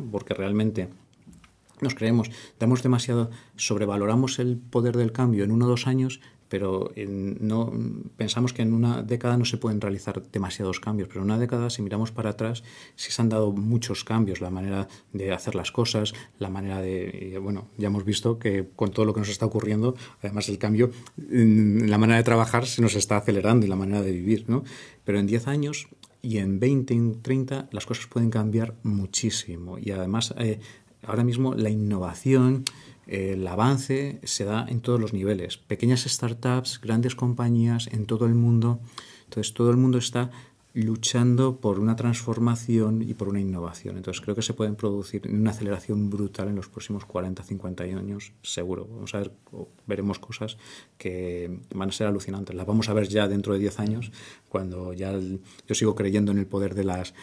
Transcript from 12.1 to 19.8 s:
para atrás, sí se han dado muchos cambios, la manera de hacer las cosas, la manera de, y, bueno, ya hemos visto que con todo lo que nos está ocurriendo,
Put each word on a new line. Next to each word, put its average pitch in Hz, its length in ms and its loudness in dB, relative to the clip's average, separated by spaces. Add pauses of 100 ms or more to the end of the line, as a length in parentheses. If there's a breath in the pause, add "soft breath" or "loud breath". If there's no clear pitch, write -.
para 110 200 -4
atrás, 113 320 -4 (320 loud breath)
sí - 160 -10
se - 100 -2
han 117 80 4
dado 110 240 2
muchos 107 500 0
cambios, 107 380 0
la 90 80 -4
manera 98 400 -4 (240 loud breath)
de 98 180 -2
hacer 92 240 -4
las 87 160 -4
cosas, 110 420 0 (260 loud breath)
la 98 100 -4
manera 95 320 -6
de, 95 540 -6
y, - 20 -6
bueno, 98 400 -6
ya 104 100 0
hemos 101 160 0
visto 110 340 0
que 98 380 0
con 101 160 0
todo 113 140 2
lo 107 80 2
que 110 80 0
nos 101 80 -2
está 107 160 -2
ocurriendo, 107 500 0 (260 loud breath)